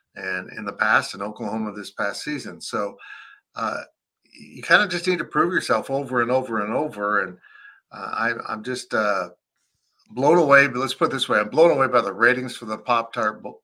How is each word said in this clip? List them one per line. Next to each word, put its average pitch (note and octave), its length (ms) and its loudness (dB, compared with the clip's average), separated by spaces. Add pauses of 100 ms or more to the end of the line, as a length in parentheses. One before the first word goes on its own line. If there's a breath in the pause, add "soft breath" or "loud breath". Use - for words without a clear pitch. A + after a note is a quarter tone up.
(160)
and F#2+ 420 -8
in G#2+ 60 -10
the G2 100 -6
past A2 420 0
and G2 80 -8
Oklahoma G#2+ 500 -6
this G2+ 180 -14
past G2+ 320 -6
season. A2 380 -8
So, G#2 360 -6 (580 loud breath)
uh, A2 260 -6 (420)
you - 400 -20
kinda G3 240 4
just F3 200 -6
need F3+ 120 0
to C#3+ 60 -6
prove E3+ 280 0
yourself B2 360 0
over C3 320 -2
and A#2+ 100 0
over A#2+ 300 0
and G#2 120 -4
over. G#2 500 0
And, F#2 140 -8 (540 loud breath)
uh, G2+ 220 -10
I, A#2 200 0 (140)
I'm G#2+ 160 -8
just, B2 300 -6
uh, G2+ 360 0 (800)
blown C#3 260 4
away. C#3 300 8
But B2 120 -4
let's C3 140 -2
put D#3+ 160 2
it - 40 -4
this B2 140 -2
way. A2+ 120 2
I'm G#2+ 100 0
blown D#3+ 220 6
away C3+ 160 2
by A#2+ 140 4
the G2 120 -2
ratings B2 420 2
for A#2 100 -14
the G#2+ 120 -6
Pop-Tart A#2 640 -2
Bo-, - 220 -14